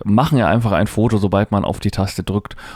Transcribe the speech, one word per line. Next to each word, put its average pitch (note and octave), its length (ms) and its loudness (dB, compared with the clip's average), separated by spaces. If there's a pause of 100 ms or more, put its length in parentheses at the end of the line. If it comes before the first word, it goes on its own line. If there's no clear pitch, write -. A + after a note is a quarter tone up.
machen C3+ 320 2
ja G#2+ 100 4
einfach G#2+ 260 2
ein F2+ 120 2
Foto, A2 320 0
sobald G2+ 320 0
man G2+ 160 0
auf - 140 -4
die G2+ 100 -2
Taste G2 320 -4
drückt, - 340 -4 (200)